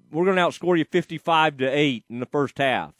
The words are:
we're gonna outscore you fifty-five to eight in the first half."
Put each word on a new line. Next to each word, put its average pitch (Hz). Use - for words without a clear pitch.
we're 156
gonna 185
outscore 170
you 151
fifty-five 160
to 127
eight 135
in 120
the 123
first 143
half." 113